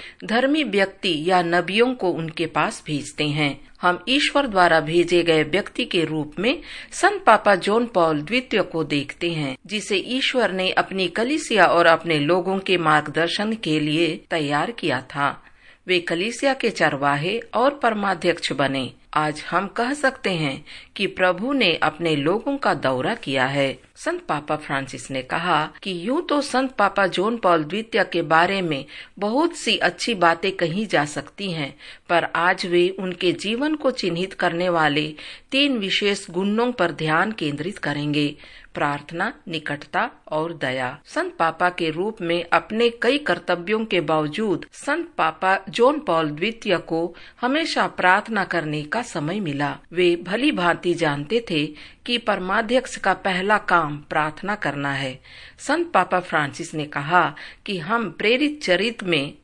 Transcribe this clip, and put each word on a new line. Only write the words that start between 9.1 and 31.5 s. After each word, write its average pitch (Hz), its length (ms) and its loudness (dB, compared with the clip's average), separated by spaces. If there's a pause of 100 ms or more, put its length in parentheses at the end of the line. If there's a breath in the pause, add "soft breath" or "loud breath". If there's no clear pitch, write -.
हैं, 143 260 -4 (100)
जिसे 202 300 -2
ईश्वर 233 540 0
ने 185 200 0
अपनी 185 360 0
कलीसिया 233 580 2
और 165 200 6
अपने 165 340 4
लोगों 180 400 2
के 190 180 0
मार्गदर्शन 156 760 0
के 156 260 -2
लिए 156 420 0 (100)
तैयार 156 400 0
किया 135 300 -2
था। 139 420 -4 (440 soft breath)
वे 180 120 2
कलीसिया 196 540 0
के 254 160 -2
चरवाहे 147 720 0
और 277 440 0
परमाध्यक्ष 190 680 0
बने। 135 420 -2 (200)
आज 151 380 0
हम 185 160 2
कह 240 260 -2
सकते 262 360 -2
हैं 151 360 -2 (300 loud breath)
कि 196 120 0
प्रभु 185 460 0
ने 202 220 2
अपने 160 400 0
लोगों 208 420 0
का 208 160 0
दौरा 135 420 0
किया 135 300 -2
है। 139 340 0 (160)
संत 349 260 -6
पापा 151 340 -4
फ्रांसिस 135 560 -6
ने 131 100 -4
कहा 160 480 0 (140)
कि 180 240 -6
यूं 285 140 0
तो 294 200 0
संत 262 300 0
पापा 202 360 2
जॉन 208 300 0
पॉल 175 260 4
द्वितीय 202 400 -2
के 170 180 -2
बारे 170 400 4
में 151 240 -2 (340 loud breath)
बहुत 262 360 0
सी 208 220 0
अच्छी 180 360 0
बातें 170 380 2
कही 175 340 -2
जा 156 200 2
सकती 160 460 -8